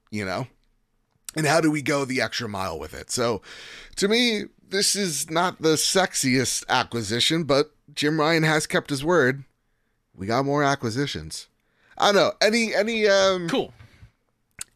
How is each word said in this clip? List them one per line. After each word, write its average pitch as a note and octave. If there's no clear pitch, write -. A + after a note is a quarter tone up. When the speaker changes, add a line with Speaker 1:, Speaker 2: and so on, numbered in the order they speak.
Speaker 1:
you G#2
know? F#2+
And D#3
how D3+
do D#3
we D3+
go C#3
the B2+
extra A2+
mile F#2+
with D#2
it?" -
So A#2
to G3
me, A3+
this G3
is D#3
not E3+
the D#3
sexiest C3+
acquisition, A#2+
but C#3+
Jim D3+
Ryan D#3+
has D#3
kept -
his C#3
word. C#3+
We F#2+
got B2
more C#3+
acquisitions. B2+
I -
don't -
know. D3+
Any, A3
any, G#3+
um, F#3+
Speaker 2:
Cool. G#3